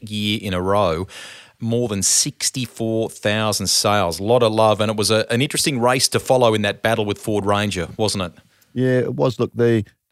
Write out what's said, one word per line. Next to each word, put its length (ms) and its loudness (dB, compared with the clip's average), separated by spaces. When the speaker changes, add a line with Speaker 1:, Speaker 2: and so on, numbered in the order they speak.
Speaker 1:
year 400 -4
in 120 -4
a 60 -2
row. 460 0
More 300 -2
than 140 -4
sixty-four 1040 -2
thousand 600 -2
sales. 520 0
A 20 -8
lot 200 4
of 100 4
love. 300 4
And 80 0
it 80 -4
was 120 0
a, 220 2
an 80 2
interesting 400 -2
race 280 2
to 120 -2
follow 320 4
in 80 2
that 220 -2
battle 240 0
with 100 -2
Ford 300 -4
Ranger, 500 0
wasn't 280 -2
it? 80 -8
Speaker 2:
Yeah, 240 2
it 160 -2
was. 260 0
Look, 140 -2
the 280 2